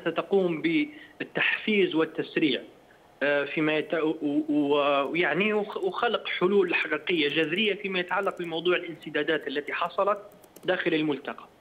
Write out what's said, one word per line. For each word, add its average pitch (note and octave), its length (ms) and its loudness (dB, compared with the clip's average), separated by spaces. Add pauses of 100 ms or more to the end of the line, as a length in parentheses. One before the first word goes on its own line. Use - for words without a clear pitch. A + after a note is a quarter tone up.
ستقوم E3+ 560 0 (580)
بالتحفيز - 760 0
والتسريع، D#3 640 0 (640)
آه، C#3+ 200 2
فيما D#3 340 0
يت-، D3 160 -2
و-، D#3 560 0
و-، C#3+ 600 2
ويعني E3+ 420 2
وخ-، G#3 240 -2
وخلق G#3 500 -2
حلول F#3 480 4
حقيقية D3+ 540 0
جذرية E3 460 0
فيما F#3+ 240 -4
يتعلق F#3 400 -2
بموضوع E3+ 360 0
الانسدادات D3+ 720 -2
التي C#3+ 260 -6
حصلت G3 460 0 (460)
داخل F3+ 280 0
الملتقى. D3+ 520 -2 (160)